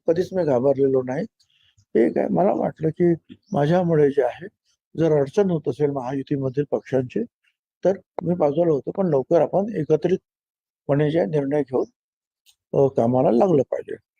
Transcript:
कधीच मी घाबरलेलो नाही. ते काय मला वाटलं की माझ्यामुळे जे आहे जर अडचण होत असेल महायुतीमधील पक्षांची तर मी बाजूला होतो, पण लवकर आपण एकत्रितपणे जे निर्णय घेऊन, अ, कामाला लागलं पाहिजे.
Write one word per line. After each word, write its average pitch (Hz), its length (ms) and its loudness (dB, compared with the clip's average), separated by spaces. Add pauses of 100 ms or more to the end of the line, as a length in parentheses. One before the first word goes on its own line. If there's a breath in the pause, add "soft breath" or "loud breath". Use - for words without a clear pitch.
कधीच 170 260 -2
मी 185 100 -2
घाबरलेलो 135 600 2
नाही. 135 220 -6 (540)
ते - 300 0
काय - 180 -2
मला 185 260 2
वाटलं - 360 -4
की 170 240 2 (400)
माझ्यामुळे 156 560 2
जे 135 140 0
आहे 123 240 -4 (500)
जर 160 140 2
अडचण 151 400 0
होत 160 160 -2
असेल 147 220 0
महायुतीमधील 135 840 -4
पक्षांची 131 520 -4 (600)
तर 185 80 2 (300)
मी 170 120 -2
बाजूला 160 360 0
होतो, 147 200 -2
पण 190 160 -2
लवकर 151 340 2
आपण 180 240 0 (100)
एकत्रितपणे 151 1400 -2
जे 170 140 0
निर्णय 147 360 -2
घेऊन, 127 240 -2 (920)
अ, 139 100 4
कामाला 127 440 2
लागलं 196 300 4
पाहिजे. - 340 -6 (240)